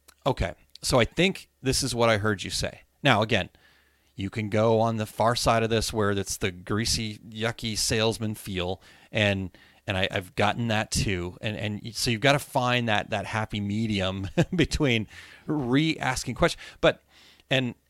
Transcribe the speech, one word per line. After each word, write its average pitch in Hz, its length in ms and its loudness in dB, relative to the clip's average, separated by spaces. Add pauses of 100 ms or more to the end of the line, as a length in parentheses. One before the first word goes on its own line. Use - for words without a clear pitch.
(240)
"Okay, 120 300 -2 (260)
so - 200 2
I 113 40 6
think - 440 0 (120)
this 127 220 0
is 120 120 -4
what 117 140 4
I 110 100 4
heard 101 260 -2
you 98 60 -8
say." - 320 -6 (200)
Now, 139 180 4
again, 107 300 0 (640)
you 98 140 -6
can 110 180 -4
go 110 320 4
on 113 160 0
the 107 100 -2
far 117 300 2
side 113 260 2
of 110 80 0
this 113 220 0
where 104 180 2
it's 98 280 -2
the 98 120 -2
greasy, 104 680 -2
yucky 110 580 -6
salesman 110 580 0
feel, 90 460 -4 (320)
and, 101 380 0 (360)
and 101 120 -2
I, 95 120 2
I've 95 240 -6
gotten 107 340 0
that 110 220 0
too. 90 520 -2
And, 107 140 -4
and 104 280 -6
y-, 113 100 -10
so - 160 -2
you've 107 120 0
gotta 143 160 4
find 123 500 0
that, 104 220 0
that 101 160 -4
happy 107 340 -4
medium 101 720 -2 (100)
<laughs> 180 160 -2
between 127 500 2 (400)
re-asking 139 880 0
questions. - 280 0 (180)
But, 151 240 2 (460)
and, 131 240 0 (160)